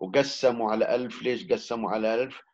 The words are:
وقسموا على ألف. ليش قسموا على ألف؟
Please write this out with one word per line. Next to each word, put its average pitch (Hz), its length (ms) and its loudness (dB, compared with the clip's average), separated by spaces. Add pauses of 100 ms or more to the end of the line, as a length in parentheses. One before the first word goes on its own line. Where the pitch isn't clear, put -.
وقسموا 117 720 2
على 110 240 2
ألف. 123 280 -4
ليش 117 300 -2
قسموا 110 380 -2
على 110 240 0
ألف؟ 131 280 -2 (120)